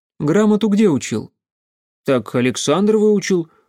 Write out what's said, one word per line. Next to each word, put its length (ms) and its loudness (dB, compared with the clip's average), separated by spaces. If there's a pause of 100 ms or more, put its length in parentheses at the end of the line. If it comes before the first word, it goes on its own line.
(200)
«Грамоту 500 2
где 200 4
учил?» 420 -4 (760)
«Так 300 -2
Александр 640 0
выучил, 520 0 (200)